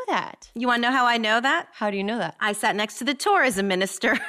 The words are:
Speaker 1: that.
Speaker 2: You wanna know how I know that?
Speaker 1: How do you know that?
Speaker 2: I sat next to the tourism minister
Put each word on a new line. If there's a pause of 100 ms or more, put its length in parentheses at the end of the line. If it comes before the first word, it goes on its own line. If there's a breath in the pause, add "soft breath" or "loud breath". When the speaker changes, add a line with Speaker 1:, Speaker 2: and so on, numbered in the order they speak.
Speaker 1:
that.
Speaker 2:
You
wanna
know
how
I
know
that?
Speaker 1:
How
do
you
know
that?
Speaker 2:
I
sat
next
to
the
tourism
minister (100)